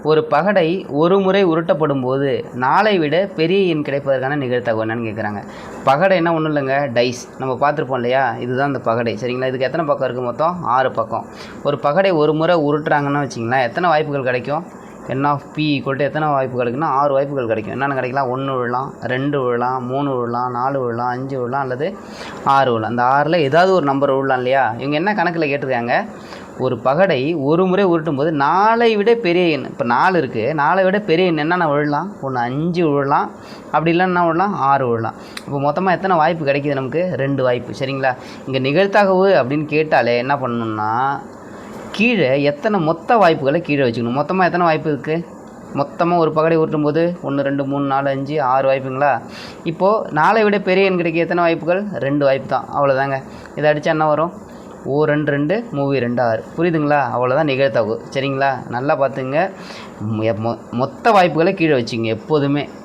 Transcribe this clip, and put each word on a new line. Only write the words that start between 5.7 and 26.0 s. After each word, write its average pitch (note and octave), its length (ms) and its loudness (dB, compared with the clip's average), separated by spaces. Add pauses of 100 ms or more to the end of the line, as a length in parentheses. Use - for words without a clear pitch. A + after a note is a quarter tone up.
பகடை F3+ 340 4
என்ன E3+ 160 2
ஒண்ணும் D#3 220 0
இல்லைங்க, C3+ 200 0 (180)
டைஸ். B2 340 0 (100)
நம்ம C3 340 0
பார்த்திருப்போம் C#3+ 240 -4
இல்லையா? B2 400 0
இதுதான் B2 320 -2
இந்த C3+ 120 -2
பகடை, A#2 340 0
சரிங்களா? B2+ 340 -4
இதுக்கு C3 180 -2
எத்தனை D#3 200 -2
பக்கம் C#3 200 0
இருக்கு? B2+ 180 -4
மொத்தம் D3+ 400 -2
ஆறு B2 280 2
பக்கம். A2 340 -4 (380)
ஒரு C#3+ 160 -2
பகடை F3+ 320 2
ஒரு D#3 220 2
முறை D#3+ 220 2
உருட்டுறாங்கன்னு D3 720 0
வச்சுங்களேன், B2 380 -2
எத்தனை E3+ 260 0
வாய்ப்புகள் D3 340 0
கிடைக்கும்? B2+ 600 -4 (240)
N C3 180 -2
of C#3+ 160 0 (140)
P - 20 -6
equal C#3 400 0
to - 20 -8
எத்தனை D3 280 0
வாய்ப்பு C3 360 0
கிடைக்குன்னா, B2 200 -2
ஆறு C#3 300 2
வாய்ப்புகள் C3+ 340 0
கிடைக்கும். A2 260 -2
என்னென்ன C#3 200 -2
கிடைக்கலாம்? B2+ 440 -2
ஒண்ணு C3+ 200 -4
விழலாம், B2 440 -4
ரெண்டு C3+ 420 -2
விழலாம், B2 420 -2
மூணு C3+ 320 -2
விழலாம், A#2+ 340 -4
நாலு C3 320 -2
விழலாம், A#2+ 240 -2
அஞ்சு C3 300 -6
விழலாம், B2 240 -4
அல்லது C#3 360 -4 (460)
ஆறு C3+ 280 4
விழலாம். A2 180 0
இந்த A#2+ 140 0
ஆறுல C#3+ 320 2
ஏதாவது E3+ 380 4
ஒரு E3 120 4
நம்பர் C#3 260 2
விழலாம் C3+ 260 2
இல்லையா? B2+ 400 2
இவங்க C#3 180 -2
என்ன F#3 180 0
கணக்குல E3+ 380 0
கேட்டிருக்காங்க? C3+ 540 -2 (520)